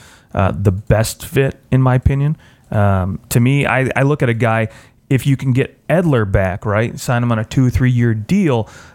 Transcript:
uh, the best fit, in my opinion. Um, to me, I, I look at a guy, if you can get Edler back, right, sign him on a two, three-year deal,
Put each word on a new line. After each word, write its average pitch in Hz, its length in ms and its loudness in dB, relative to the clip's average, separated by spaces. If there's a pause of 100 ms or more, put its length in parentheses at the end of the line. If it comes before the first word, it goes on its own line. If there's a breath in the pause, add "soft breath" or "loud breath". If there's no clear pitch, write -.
(320 loud breath)
uh, 98 240 0
the 98 160 2
best 104 540 -2
fit, 135 340 -2 (100)
in 131 120 2
my 127 140 2
opinion. 139 400 0 (340 soft breath)
Um, 95 500 0 (100)
to 123 100 2
me, 139 260 2
I, 127 280 0
I 131 100 0
look 143 180 0
at 131 80 0
a 117 40 0
guy, 113 340 0 (420 loud breath)
if 135 160 0
you 135 100 2
can 131 160 -2
get - 360 -4
Edler 147 420 2
back, 95 340 -4
right, 110 340 -2
sign 120 240 -2
him 120 100 -2
on 110 60 -2
a 110 60 -4
two, 131 240 0
three-year 120 460 0
deal, 123 560 -2 (240 loud breath)